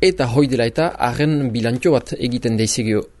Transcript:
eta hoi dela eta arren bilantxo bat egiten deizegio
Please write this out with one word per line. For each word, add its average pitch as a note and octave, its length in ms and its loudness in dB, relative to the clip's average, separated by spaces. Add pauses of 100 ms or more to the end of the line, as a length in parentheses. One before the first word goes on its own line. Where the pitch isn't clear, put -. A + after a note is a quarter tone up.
eta F3+ 260 2
hoi C3+ 200 2
dela A#2+ 180 0
eta D#3 320 -2
arren C3+ 540 0
bilantxo A#2+ 400 0
bat C3 260 0
egiten A#2+ 400 -2
deizegio A2 460 0 (160)